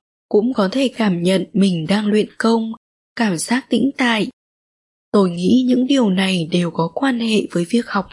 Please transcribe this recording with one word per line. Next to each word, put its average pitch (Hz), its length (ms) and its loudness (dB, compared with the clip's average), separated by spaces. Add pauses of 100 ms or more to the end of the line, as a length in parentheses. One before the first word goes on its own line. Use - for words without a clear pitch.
(300)
cũng 226 240 2
có 190 180 0
thể 262 160 0
cảm 185 360 -2
nhận 185 300 0
mình 185 360 0
đang 208 180 0
luyện 208 300 0
công, 226 340 0 (440)
cảm 208 220 0
giác 240 320 -4
tĩnh 254 280 0
tại. 233 300 0 (840)
Tôi 196 180 4
nghĩ 185 380 2
những 247 200 2
điều 254 220 2
này 185 420 0
đều 175 200 0
có 165 220 -4
quan 262 260 -2
hệ 214 320 0
với 175 180 -2
việc 240 180 0
học - 260 -4